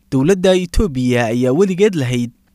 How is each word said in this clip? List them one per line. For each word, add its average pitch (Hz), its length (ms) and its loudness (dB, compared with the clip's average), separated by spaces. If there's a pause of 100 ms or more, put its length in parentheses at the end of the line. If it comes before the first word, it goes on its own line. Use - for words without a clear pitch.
(120)
Dowladda 185 440 2
Itoobiya 127 720 0 (100)
ayaa 127 160 0
weligeed 190 480 0
lahayd 123 320 -4 (240)